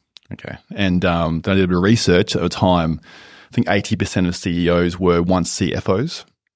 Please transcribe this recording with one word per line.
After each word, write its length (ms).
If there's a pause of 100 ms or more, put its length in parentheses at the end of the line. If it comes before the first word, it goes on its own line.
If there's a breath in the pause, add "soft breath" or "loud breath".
(340)
Okay. 240 (180)
And, 300
um, 360
then 120
I 20
did 80
a 60
bit 80
of 60
research 520
at 60
the 80
time. 500 (500 loud breath)
I 60
think 140
eighty 260
percent 320
of 80
C 300
E 40
Os 300
were 240
once 260
C 240
F 140
Os. 380 (300)